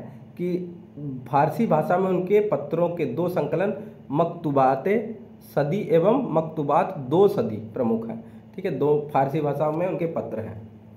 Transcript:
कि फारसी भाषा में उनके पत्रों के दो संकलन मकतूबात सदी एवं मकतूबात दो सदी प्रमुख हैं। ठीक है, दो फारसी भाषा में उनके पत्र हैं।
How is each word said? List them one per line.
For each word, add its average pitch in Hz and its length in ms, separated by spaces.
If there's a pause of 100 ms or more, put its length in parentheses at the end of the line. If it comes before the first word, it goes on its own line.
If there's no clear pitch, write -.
(380)
कि 175 380 (520)
फारसी 147 380
भाषा 165 320
में 190 100
उनके 185 320
पत्रों 170 480
के 165 160
दो 147 240
संकलन 170 460 (360)
मकतूबात 135 720 (560)
सदी 151 500
एवं 185 440
मकतूबात 160 640
दो 156 300
सदी 110 280
प्रमुख 113 520
हैं। 113 160 (320)
ठीक 190 80
है, 160 140
दो 147 360
फारसी 165 260
भाषा 147 300
में 165 160
उनके 170 200
पत्र 107 340
हैं। - 280 (280)